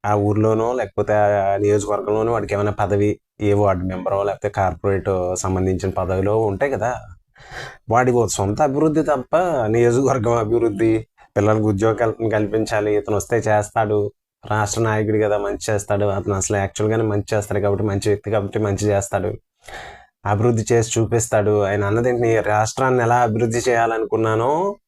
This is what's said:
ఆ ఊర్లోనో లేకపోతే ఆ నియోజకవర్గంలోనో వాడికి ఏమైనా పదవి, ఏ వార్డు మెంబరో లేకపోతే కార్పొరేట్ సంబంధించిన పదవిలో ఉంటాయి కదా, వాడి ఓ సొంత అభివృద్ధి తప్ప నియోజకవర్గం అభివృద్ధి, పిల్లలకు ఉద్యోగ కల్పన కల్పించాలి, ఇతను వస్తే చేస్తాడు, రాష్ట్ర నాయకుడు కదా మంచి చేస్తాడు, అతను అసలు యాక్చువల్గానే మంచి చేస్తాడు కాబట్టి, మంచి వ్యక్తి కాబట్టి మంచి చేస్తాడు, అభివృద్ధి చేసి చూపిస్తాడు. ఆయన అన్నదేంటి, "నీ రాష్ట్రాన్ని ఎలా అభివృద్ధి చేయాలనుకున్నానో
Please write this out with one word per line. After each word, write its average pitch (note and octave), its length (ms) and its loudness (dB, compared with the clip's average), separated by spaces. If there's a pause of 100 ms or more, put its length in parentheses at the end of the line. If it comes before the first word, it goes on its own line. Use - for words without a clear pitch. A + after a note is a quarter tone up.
ఆ G#2 100 2
ఊర్లోనో G#2+ 580 2
లేకపోతే G#2 400 -2
ఆ G2+ 440 2
నియోజకవర్గంలోనో G#2 760 0
వాడికి G#2 220 -2
ఏమైనా G2+ 180 -2
పదవి, G#2 480 0 (200)
ఏ G#2 120 2
వార్డు G2 320 2
మెంబరో F#2 380 -4
లేకపోతే G2+ 260 -4
కార్పొరేట్ F#2 880 -2
సంబంధించిన F#2 540 -2
పదవిలో F#2+ 500 0
ఉంటాయి A2 320 -2
కదా, A2+ 280 -4 (920)
వాడి B2 220 4
ఓ A#2+ 140 4
సొంత G#2 360 -2
అభివృద్ధి D3+ 400 2
తప్ప C#3+ 340 -2 (300)
నియోజకవర్గం A#2+ 680 2
అభివృద్ధి, A2+ 760 0 (300)
పిల్లలకు G#2+ 280 2
ఉద్యోగ G#2+ 300 2
కల్పన A2+ 340 -2
కల్పించాలి, G#2+ 680 0
ఇతను G#2 200 -2
వస్తే G#2+ 200 -2
చేస్తాడు, G#2+ 760 0 (340)
రాష్ట్ర G#2+ 360 -2
నాయకుడు G#2+ 420 0
కదా G#2 140 0
మంచి G2+ 200 -4 (120)
చేస్తాడు, G#2 340 -2
అతను G2 300 -2
అసలు F#2+ 220 -2
యాక్చువల్గానే G#2+ 480 0
మంచి G#2 200 -2 (100)
చేస్తాడు G2+ 260 -2
కాబట్టి, G2+ 240 0
మంచి G2+ 220 -2
వ్యక్తి G2+ 240 -2
కాబట్టి G2+ 280 -2
మంచి G2+ 280 0
చేస్తాడు, G2 480 -2 (920)
అభివృద్ధి A2 460 0
చేసి A2+ 280 2
చూపిస్తాడు. G#2+ 640 0
ఆయన G2+ 220 0
అన్నదేంటి, A#2 380 0
"నీ A2+ 180 2
రాష్ట్రాన్ని A2 600 0
ఎలా A#2 140 2
అభివృద్ధి A#2 420 0
చేయాలనుకున్నానో A#2 1160 0 (120)